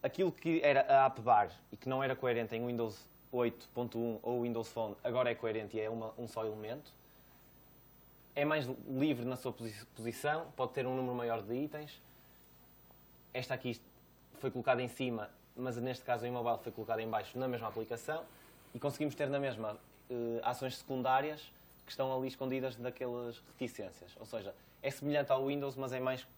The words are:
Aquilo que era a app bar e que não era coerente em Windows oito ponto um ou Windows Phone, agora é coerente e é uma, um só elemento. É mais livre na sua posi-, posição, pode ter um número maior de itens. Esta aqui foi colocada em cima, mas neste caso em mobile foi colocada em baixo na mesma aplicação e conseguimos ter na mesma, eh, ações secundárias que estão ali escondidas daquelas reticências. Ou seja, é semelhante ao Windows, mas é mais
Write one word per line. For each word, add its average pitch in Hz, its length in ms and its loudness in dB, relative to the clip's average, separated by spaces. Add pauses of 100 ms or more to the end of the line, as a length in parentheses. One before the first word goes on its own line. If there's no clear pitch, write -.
Aquilo 175 280 2
que 165 320 2
era 139 200 8
a 135 240 8
app 131 140 2
bar 107 300 6 (220)
e 104 40 -12
que - 120 -6
não 131 140 2
era 131 120 2
coerente 117 400 0
em 117 120 -2
Windows 117 420 -2 (240)
oito - 420 0
ponto 117 240 -2
um 117 240 0
ou 120 200 0
Windows 113 260 -2
Phone, 110 340 -4
agora 120 280 4
é 113 40 2
coerente 110 420 -2
e 110 40 0
é 107 100 0
uma, 113 260 -4
um 120 120 -8
só 110 160 -4
elemento. 110 480 -6 (1400)
É 143 100 2
mais 151 220 2 (220)
livre 131 360 2
na 127 120 -2
sua 120 160 -4
posi-, 110 320 -8 (120)
posição, 147 600 -2
pode - 160 0
ter 127 140 0
um 127 80 0
número 127 200 0
maior 117 280 0
de 107 120 -4
itens. 147 460 -6 (1300)
Esta 127 220 -2
aqui 123 260 -2 (540)
foi - 160 -2
colocada 123 320 4
em 123 60 -2
cima, 117 420 -2 (260)
mas 123 200 -4
neste 123 280 -4
caso 120 220 2
em 123 40 -2
mobile 120 320 0
foi 120 80 -6
colocada 110 320 -2
em 113 60 -4
baixo 107 300 -2
na 131 100 0
mesma 113 200 -2
aplicação 117 560 -4 (500)
e 123 40 -6
conseguimos 143 360 0
ter 143 140 0
na 139 100 0
mesma, 113 400 -2 (320)
eh, 117 320 -2
ações 127 340 -2
secundárias 135 760 0 (320)
que - 60 -18
estão 131 260 0
ali 131 120 0
escondidas 131 480 -2
daquelas 120 680 -4 (100)
reticências. 101 680 -8
Ou 110 80 -12
seja, 101 280 -6 (280)
é 135 80 2
semelhante 143 400 2
ao 135 160 6
Windows, 139 300 0
mas 131 160 -2
é 127 80 -2
mais 127 260 -2 (120)